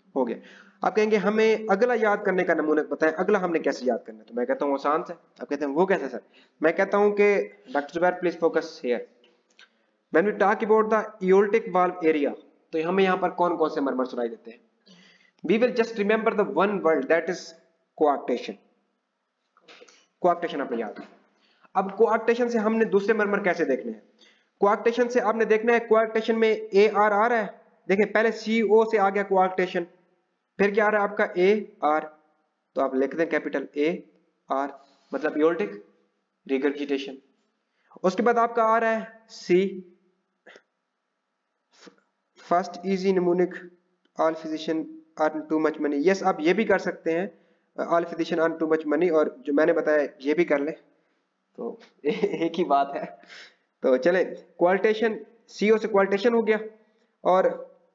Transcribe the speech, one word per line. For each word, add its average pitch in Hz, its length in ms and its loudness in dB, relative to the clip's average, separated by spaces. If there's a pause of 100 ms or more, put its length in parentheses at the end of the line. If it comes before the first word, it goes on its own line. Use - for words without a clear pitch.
(160)
हो 131 80 2
गया। 113 120 -6 (500)
आप 180 100 -2
कहेंगे, 214 200 2
"हमें 220 540 0
अगला 240 240 2
याद 208 320 0
करने 190 180 0
का 175 100 2
नमूना 151 280 0
बताएं, 156 300 0
अगला 190 260 0
हमने 175 200 -2
कैसे 135 280 -4
याद 113 200 -2
करना - 120 -18
है?" 107 60 -20
तो - 100 -18
मैं 120 120 -4
कहता 135 180 -2
हूँ, 143 100 0
"आसान 160 280 0
सा 175 100 -12
है।" 170 60 -18 (240)
आप - 60 -14
कहते 147 160 -4
हैं, 139 80 -4
"वो 175 140 2
कैसे 165 220 -2
सर?" 117 120 -12 (420)
मैं 165 140 2
कहता 196 200 -2
हूँ 208 240 4
कि, 202 220 4 (300)
"Doctor 143 220 -6
Zubair, 175 300 0
please 170 200 -2
focus 156 220 0 (180)
here। 120 160 -2 (1120)
When 202 180 2
we 202 100 -2
talk 208 280 0
about 214 220 4
the 208 400 0
aortic 208 440 2
valve 175 360 2
area," 139 200 0 (400)
तो 160 160 -2
हमें 190 160 2
यहाँ 185 120 2
पर 180 140 -2
कौन 175 260 0
कौन 156 120 0
से 151 120 -4
मरमर 131 240 -2
सुनाई 120 240 -6
देते 113 220 -14
हैं? - 100 -20 (840)
We 214 160 2
will 240 140 0
just 226 200 -2 (100)
remember 220 260 0
the 202 140 0 (100)
one 196 240 2
word, 156 200 2
that 156 240 0
is 151 140 -6 (640)
coarctation। 135 500 -2 (1700)
coarctation 165 340 -2
आपने 127 180 -6
याद 107 120 -6
रखना। - 160 -16 (680)
अब 190 220 -4
coarctation 226 500 2
से 233 100 -2
हमने 220 260 0
दूसरे 202 300 2
murmur 202 280 0
कैसे 170 220 0
देखने 120 280 -2
हैं? 107 100 -16 (640)
coarctation 226 440 2
से 240 120 0
आपने 220 240 0
देखना 220 280 2
है, 233 160 0
coarctation 220 460 2
में 220 400 0
एआर 208 380 4
आ 208 140 2
रहा 240 120 2
है, 202 220 -6 (280)
देखिए 196 180 2
पहले 214 260 2
सीओ 220 520 2
से 214 140 0
आ 196 120 4
गया 196 180 -2
coarctation, 185 560 0 (720)
फिर 202 120 2
क्या 208 160 2
आ - 20 2
रहा 208 140 2
है 202 60 0
आपका 202 200 -2 (100)
एआर, 180 800 0 (560)
तो - 60 -2
आप 135 140 -2
लिख 139 220 -2
दें 165 120 0
capital 143 480 -4
एआर, - 1080 -6 (300)
मतलब 147 200 -4
aortic 156 340 0 (840)
regurgitation। 139 600 -4 (880)
उसके 185 200 0
बाद 233 160 2
आपका 233 260 0
आ 220 140 4
रहा 226 120 0
है 220 380 -6
सी, - 640 0 (2500)
first 185 200 0
easy 190 460 0
mnemonic, 180 340 2 (680)
all 160 140 2
physician 160 500 -6 (380)
earn 156 140 0
too 156 300 -2
much 151 100 -2
money। 147 180 -2
यस, 180 280 0
आप 190 180 0
ये 160 140 2
भी 220 100 0
कर 196 140 2
सकते 170 340 -6
हैं, 185 340 -6 (400)
all 170 200 0
physician 165 340 -6
earn 160 240 0
too 156 100 0
much 156 200 -2
money, 165 200 2
और 156 260 2
जो 147 140 -8
मैंने 156 200 4
बताया 151 360 0 (120)
ये 143 140 -2
भी 170 100 2
कर 143 160 0
लें, 151 140 -6 (840)
तो 117 240 -12 (120)
<laughs> - 120 -16
एक 165 500 -2
ही 180 100 0
बात 139 320 0
है। - 220 -12 (640)
तो 131 140 4
चलें, 175 400 0 (260)
quotation, 214 540 2 (320)
सीओ 214 300 2
से 208 100 -4
quotation 202 460 2
हो 226 80 2
गया 214 180 0 (640)
और 180 520 0 (180)